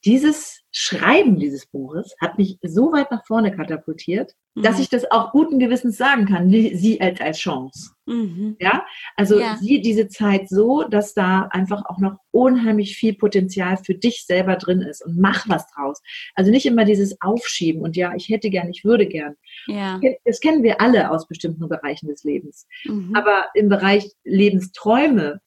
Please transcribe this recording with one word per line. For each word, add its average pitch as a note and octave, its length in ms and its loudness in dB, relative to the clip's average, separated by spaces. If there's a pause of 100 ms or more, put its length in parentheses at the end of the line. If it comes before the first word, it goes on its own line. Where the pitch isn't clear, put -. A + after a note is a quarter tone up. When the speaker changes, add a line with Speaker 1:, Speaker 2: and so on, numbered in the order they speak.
Speaker 1:
dieses C#4 560 2 (100)
Schreiben A#3 640 2
dieses C#3 300 -6
Buches C#3 520 -10
hat E3+ 180 -6
mich F#3+ 260 -2
so G3+ 280 0
weit C#4 200 0
nach A3+ 140 -8
vorne G#3+ 300 0
katapultiert, D#3+ 800 -8 (220)
dass G#3+ 220 0
Speaker 2:
Mhm. C#4 60 0
Speaker 1:
ich - 60 -6
das - 220 -2
auch A3+ 200 0
guten D4+ 280 2
Gewissens B3 380 0
sagen B3 280 2
kann, F#3 260 2
wie A3 240 4
sie G#3 240 0
als, F3+ 220 -2
als D#3+ 160 -4
Chance. C3+ 540 -8 (140)
Speaker 2:
Mhm. G#3+ 540 -6
Speaker 1:
Ja, A#3 260 0 (300)
also G3+ 240 4
Speaker 2:
Ja. A3+ 180 -2
Speaker 1:
sieh A#3 240 2
diese G#3+ 260 0
Zeit G3 420 0
so, A#3 340 2
dass G#3 300 -2
da F#3 380 0
einfach F#3+ 340 -4
auch F3+ 140 -12
noch G3 160 0 (160)
unheimlich A3+ 680 2
viel A3 160 0
Potenzial F#3+ 640 0
für - 160 -4
dich A#3 320 -2
selber F3+ 300 2
drin F#3 260 0
ist - 240 -12
und E3+ 140 -6
mach - 280 2
was E3+ 240 -2
draus. C#3+ 300 -8 (340)
Also F#3 160 4
nicht C4 140 4
immer A#3 180 4
dieses G3+ 380 2
Aufschieben F3 600 -2
und D#3+ 140 -6
ja, F3+ 200 -2
ich F#3 140 -10
hätte A3 200 -2
gern, F3 220 -4
ich - 120 -16
würde G#3 220 4
gern. D3 300 -8 (320)
Speaker 2:
Ja. G3 340 -6 (240)
Speaker 1:
Das A#3 140 -2
kennen D#4 240 2
wir A3 180 2
alle A3+ 300 4
aus D#3+ 160 -4
bestimmten D#3+ 420 -8
Bereichen D3+ 380 -8
des C#3+ 160 -12
Lebens. D3 420 -6 (200)
Speaker 2:
Mhm. G3 300 -6
Speaker 1:
Aber G#3 380 2
im G#3 160 4
Bereich G3+ 420 2 (120)
Lebensträume G3+ 1200 2